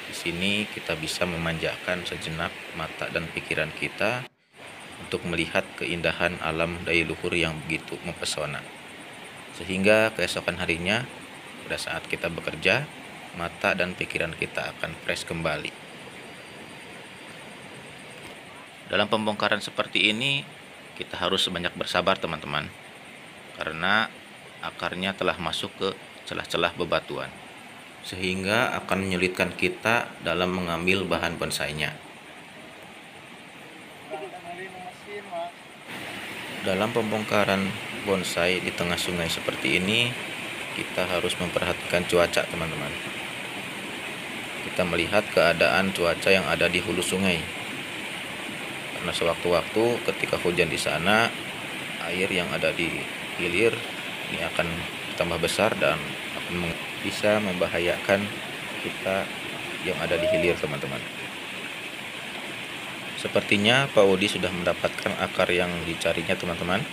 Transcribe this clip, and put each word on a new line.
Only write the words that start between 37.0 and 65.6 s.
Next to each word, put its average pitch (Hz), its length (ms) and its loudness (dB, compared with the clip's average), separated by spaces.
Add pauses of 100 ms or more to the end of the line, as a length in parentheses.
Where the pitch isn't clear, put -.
bonsai 90 560 2
di 92 160 0
tengah 87 240 2
sungai 87 240 0
seperti - 560 2
ini, 120 320 4 (640)
kita 92 320 0
harus 87 320 2
memperhatikan 87 640 2
cuaca, 85 400 4
teman-teman. 78 480 -2 (1800)
Kita 92 160 2
melihat 85 480 4
keadaan 85 640 8
cuaca 85 320 4
yang 95 160 8
ada 85 240 4
di 87 80 2
hulu 87 240 0
sungai, 92 400 2 (1500)
karena - 240 -2
sewaktu-waktu 87 880 4
ketika - 320 0
hujan 85 320 4
di 76 80 0
sana, 95 480 4 (800)
air 92 240 2
yang 87 240 2
ada 80 160 4
di 87 160 0 (480)
hilir 95 400 4 (560)
ini - 160 -2
akan - 160 2 (560)
tambah 85 240 2
besar 98 320 4
dan 80 240 4 (400)
akan 87 240 -2
meng-, 85 160 -2 (240)
bisa 104 400 4
membahayakan 90 800 2 (560)
kita 95 480 0 (560)
yang 85 160 0
ada 82 160 2
di 82 160 2
hilir, 85 240 6
teman-teman. 69 480 -2 (2250)
Sepertinya 110 720 6
Pak 101 160 10
Udi 98 240 6
sudah 92 240 0
mendapatkan 87 640 2
akar 92 320 4
yang 90 180 4 (140)